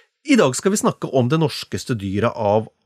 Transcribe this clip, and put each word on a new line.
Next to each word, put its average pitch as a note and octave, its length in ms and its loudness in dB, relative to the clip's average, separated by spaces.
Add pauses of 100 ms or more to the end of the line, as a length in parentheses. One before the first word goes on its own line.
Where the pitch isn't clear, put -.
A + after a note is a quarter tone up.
(280)
I C#4+ 80 6
dag D3+ 220 4
skal G3 160 0
vi - 80 -4
snakke - 340 -2
om B2 160 2
det D#3+ 80 0
norskeste - 560 -4
dyret G2 400 -2
av G#2+ 320 2 (180)